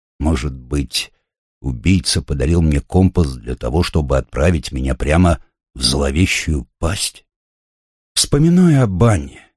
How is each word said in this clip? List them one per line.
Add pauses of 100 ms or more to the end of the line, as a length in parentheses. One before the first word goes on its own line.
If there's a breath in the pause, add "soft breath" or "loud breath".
(220)
Может
быть, (480)
убийца
подарил
мне
компас
для
того,
чтобы
отправить
меня
прямо (320)
в
зловещую (100)
пасть? (880)
Вспоминаю
об
Анне. (160)